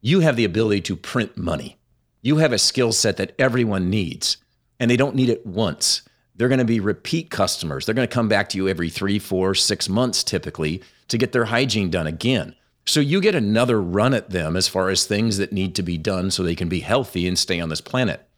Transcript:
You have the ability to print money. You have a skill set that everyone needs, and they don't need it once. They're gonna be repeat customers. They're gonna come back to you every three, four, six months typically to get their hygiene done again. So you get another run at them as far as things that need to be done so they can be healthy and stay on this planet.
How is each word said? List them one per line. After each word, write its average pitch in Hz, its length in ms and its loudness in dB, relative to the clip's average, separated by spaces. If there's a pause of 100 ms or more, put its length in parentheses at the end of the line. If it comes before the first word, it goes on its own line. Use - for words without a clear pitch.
You 160 200 4
have 151 140 4
the 117 100 4
ability 101 360 2
to 95 140 -4
print - 420 -4
money. 82 400 -6 (440)
You 139 160 2
have 156 160 4
a 104 40 2
skill 117 340 2
set 107 260 0
that - 220 -4
everyone 117 500 2
needs, 95 480 -2 (420)
and 117 100 2
they 120 80 4
don't 135 180 2
need 131 140 4
it - 160 -2
once. 92 560 -2 (340)
They're 120 140 2
gonna 127 160 4
be 113 140 2
repeat 92 500 -4
customers. 80 560 -2
They're 110 100 0
gonna 123 120 0
come 117 200 0
back 101 220 2
to - 80 -4
you 95 100 0
every 87 220 -2
three, 98 300 0
four, 95 340 0
six - 340 0
months 110 360 0
typically 82 580 -4 (260)
to 120 100 -4
get 123 160 0
their 117 120 2
hygiene 110 460 0
done 82 160 -2
again. 95 480 -2 (300)
So - 140 0
you 147 220 2
get 185 140 2
another 113 440 2
run 101 360 2
at 101 160 -4
them 85 240 -2
as 92 120 0
far 95 220 0
as 92 160 0
things 104 320 0
that 98 160 -2
need 92 220 -2
to 95 80 -2
be 85 160 -4
done 92 320 -2
so - 100 -2
they 85 140 0
can 87 120 -4
be 87 120 -2
healthy 92 480 0
and 90 100 0
stay 90 220 -2
on 82 100 -4
this 80 120 -6
planet. 127 460 -2 (100)